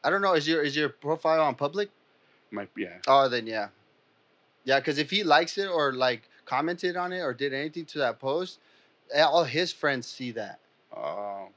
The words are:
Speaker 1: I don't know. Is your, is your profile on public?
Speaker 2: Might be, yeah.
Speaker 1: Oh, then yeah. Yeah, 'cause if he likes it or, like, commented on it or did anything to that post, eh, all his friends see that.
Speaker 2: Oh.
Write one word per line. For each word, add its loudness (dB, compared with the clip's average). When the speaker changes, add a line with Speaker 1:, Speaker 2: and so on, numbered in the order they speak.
Speaker 1:
I 2
don't 2
know. 4
Is 2
your, 2
is -2
your 0
profile 0
on 2
public? -4
Speaker 2:
Might -10
be, -6
yeah. -10
Speaker 1:
Oh, 8
then -2
yeah. -4
Yeah, 4
'cause -2
if -2
he 0
likes 4
it -4
or, 0
like, 0
commented -2
on -4
it -6
or -2
did -4
anything -8
to -10
that 0
post, -4
eh, 4
all 6
his -2
friends -2
see -10
that. -10
Speaker 2:
Oh. -8